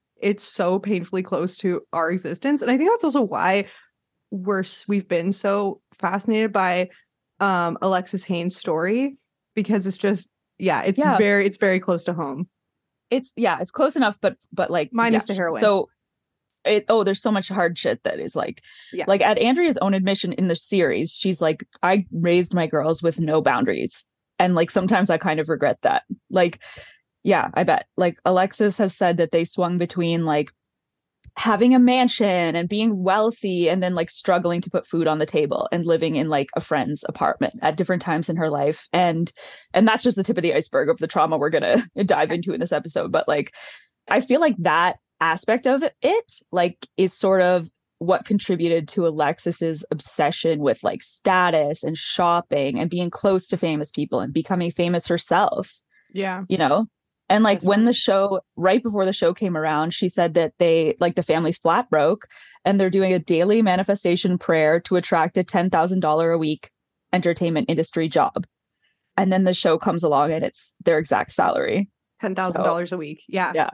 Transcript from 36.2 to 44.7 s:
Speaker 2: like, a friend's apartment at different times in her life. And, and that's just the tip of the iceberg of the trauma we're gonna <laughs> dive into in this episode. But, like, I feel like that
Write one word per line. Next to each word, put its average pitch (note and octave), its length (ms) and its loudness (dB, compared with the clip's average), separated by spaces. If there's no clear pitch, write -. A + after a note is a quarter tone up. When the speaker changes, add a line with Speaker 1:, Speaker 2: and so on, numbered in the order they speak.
Speaker 2:
like, C#3 260 0
a D#3 60 -4
friend's D3 480 -2
apartment - 540 -2
at D#3 120 0
different F3+ 280 -2
times D#3+ 260 -4
in E3 60 -4
her E3 160 -2
life. D3 420 -2
And, E3+ 400 0
and G#3+ 140 6
that's A3+ 160 2
just A#3 120 2
the G3 80 0
tip F3 140 -2
of F3 60 -2
the E3+ 100 2
iceberg C#3+ 360 0
of E3 80 2
the E3 100 -6
trauma D#3+ 320 0
we're D3 100 0
gonna C#3 280 2
<laughs> G3+ 100 0
dive D#3 260 2
into F3 220 -4
in - 60 -4
this F3+ 120 -4
episode. E3 400 -4
But, - 160 0
like, - 240 -2
I B3+ 120 2
feel C4 220 2
like C#4+ 180 2
that E3+ 380 0